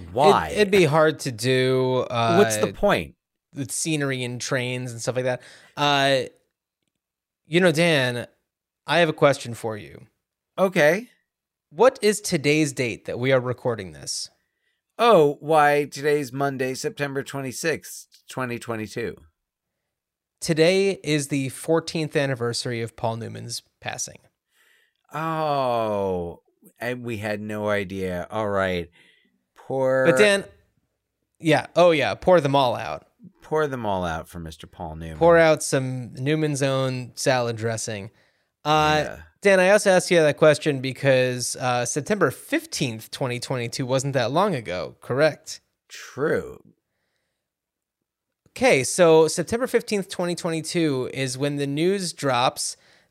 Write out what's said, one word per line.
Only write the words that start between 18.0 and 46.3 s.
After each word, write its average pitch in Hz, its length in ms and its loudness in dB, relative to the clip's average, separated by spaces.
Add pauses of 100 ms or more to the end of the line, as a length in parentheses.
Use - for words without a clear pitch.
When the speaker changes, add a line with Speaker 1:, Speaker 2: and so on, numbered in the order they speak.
Speaker 1:
twenty 123 280 -8
twenty-two. 110 600 -8 (1200)
Speaker 2:
Today 185 640 2
is 147 240 -2
the 135 220 -4
fourteenth 160 640 -4
anniversary 123 680 -4
of 113 140 -8
Paul 117 220 -6
Newman's 110 460 -12 (180)
passing. - 380 -8 (920)
Speaker 1:
Oh, 120 1300 -2 (380)
and 123 240 -8
we 117 140 -6
had 104 240 -6
no 107 280 -4
idea. 92 600 -4
All 107 180 -4
right. 92 400 -2 (680)
Pour 131 500 -2
Speaker 2:
But 131 120 4
Dan, 202 280 4 (920)
yeah. 151 360 2
Oh, 175 160 6
yeah. 135 240 0
Pour 180 240 4
them 139 160 2
all 127 200 2
out. 110 320 -10 (360)
Speaker 1:
Pour 156 240 0
them 127 180 -6
all 95 200 -2
out 80 220 -6
for 87 120 -16
Mister 80 280 -14
Paul 80 280 -14
Newman. 80 220 -12
Speaker 2:
Pour 170 200 6
out 160 240 4
some 131 520 -4
Newman's 147 480 -2
Own 131 540 -2
salad 120 420 0
dressing. 110 540 -6 (520)
Uh, 151 420 2
Speaker 1:
Yeah. - 120 -12 (240)
Speaker 2:
Dan, 196 180 6
I 185 120 6
also 208 180 4
asked 185 220 4
you 170 100 6
that 147 160 4
question 147 440 4
because, 127 760 0
uh, 123 280 -2
September 147 460 0
fifteenth, 131 800 -6
twenty 123 300 -6
twenty-two 123 480 -6
wasn't 131 260 -2
that 123 180 0
long 185 220 0
ago, 92 480 -8
correct? 147 600 -2 (280)
Speaker 1:
True. 117 720 -6 (1900)